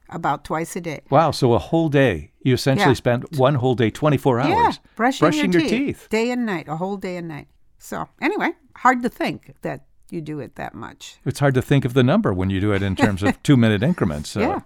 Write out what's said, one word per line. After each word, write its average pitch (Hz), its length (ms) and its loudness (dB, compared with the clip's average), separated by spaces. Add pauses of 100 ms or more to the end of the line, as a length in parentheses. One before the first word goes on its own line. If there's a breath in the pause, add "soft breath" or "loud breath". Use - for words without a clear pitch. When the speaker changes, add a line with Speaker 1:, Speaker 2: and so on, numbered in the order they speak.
Speaker 1:
about 165 360 -4
twice 165 320 -6
a 190 40 -8
day. 165 300 -10
Speaker 2:
Wow, 147 200 4
so 123 220 2
a 113 60 4
whole 165 320 0
day. 123 420 2 (100)
You 131 120 2
essentially 135 360 2
Speaker 1:
Yeah. 120 40 4
Speaker 2:
spend 120 300 -2 (120)
one 135 200 4
whole 127 180 0
day, 113 160 2
twenty-four 139 500 2
Speaker 1:
Yeah, 339 140 0
Speaker 2:
hours, 440 260 2 (140)
Speaker 1:
brushing 262 320 2
Speaker 2:
brushing 294 260 0
Speaker 1:
your 180 100 4
Speaker 2:
your 262 80 -2
Speaker 1:
teeth. 262 160 -2
Speaker 2:
teeth. - 240 -10
Speaker 1:
Day 226 200 0
and 247 160 -4
night, 180 220 -6
a 156 80 -8
whole 190 200 -6
day 190 220 -10
and 170 100 -10
night. 147 200 -14 (300)
So, - 300 -12 (120)
anyway, 339 320 -2 (240)
hard 247 260 2
to 247 80 0
think - 500 -8
that 151 240 -10 (240)
you 175 120 -10
do 151 180 -10
it 120 160 -14
that - 200 -12
much. - 500 -18
Speaker 2:
It's 135 160 -4
hard 139 140 4
to 123 80 2
think 143 220 2
of 123 100 -4
the 135 100 4
number 151 280 2
when 92 160 -2
you 95 120 -2
do 104 120 0
it 98 100 0
in 98 120 0
terms 98 300 0
of - 180 -2
Speaker 1:
<laughs> - 0 -
Speaker 2:
two-minute 113 400 4
increments. 92 480 -2
So. 104 100 -4
Speaker 1:
Yeah, 277 260 -2